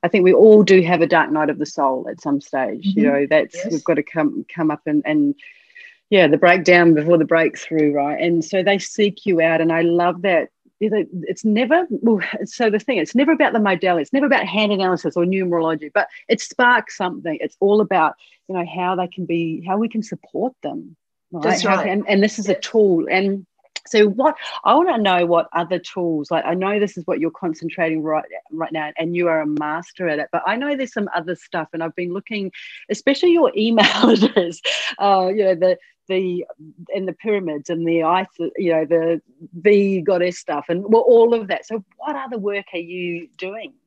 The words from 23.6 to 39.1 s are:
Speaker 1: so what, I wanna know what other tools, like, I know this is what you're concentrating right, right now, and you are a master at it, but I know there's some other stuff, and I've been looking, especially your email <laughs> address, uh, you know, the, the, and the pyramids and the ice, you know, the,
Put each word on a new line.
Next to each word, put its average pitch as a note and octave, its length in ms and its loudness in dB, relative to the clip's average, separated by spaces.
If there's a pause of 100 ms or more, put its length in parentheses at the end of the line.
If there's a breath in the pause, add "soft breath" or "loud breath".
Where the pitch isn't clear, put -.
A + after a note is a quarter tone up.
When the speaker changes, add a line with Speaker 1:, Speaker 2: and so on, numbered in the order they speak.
Speaker 1:
so G#3+ 220 4
what, C4+ 260 0 (300 loud breath)
I A3 100 4
wanna D#4+ 240 2
know F3+ 280 2
what E3+ 280 0
other E3 240 -2
tools, D#3+ 520 -6
like, E3 140 -2
I E3 100 -2
know F#3+ 240 -2
this G3+ 200 -2
is D#3+ 80 -12
what E3+ 120 -4
you're D#3+ 120 -2
concentrating E3 720 -6
right, D#3 220 -4 (260)
right D#3+ 220 -8
now, D3+ 260 -8
and E3+ 180 -4
you F3 120 0
are D#3+ 120 0
a D3+ 60 -4
master D3+ 640 -6
at D3+ 100 -2
it, C#3 140 -6
but - 140 -4
I G#3 100 -2
know C#4+ 200 -6
there's C4 160 -8
some G#3 220 -6
other E3+ 200 -6
stuff, - 380 -10
and D#3+ 100 -8
I've E3+ 140 -8
been F3 160 -8
looking, G3 400 -8 (380 loud breath)
especially D#4 420 2
your E4 240 4
email A3 300 2
<laughs> - 240 2
address, G3+ 500 2 (380 loud breath)
uh, F#3+ 360 2
you G#3 100 0
know, F#3+ 100 4
the, F3 240 0 (280 soft breath)
the, F#3 380 -4 (500)
and G3 140 -6
the F3 60 -8
pyramids F3 560 -6
and E3 180 -2
the E3 140 0
ice, F3+ 240 0 (320)
you F3 140 0
know, D#3+ 120 0
the, E3 380 0 (320)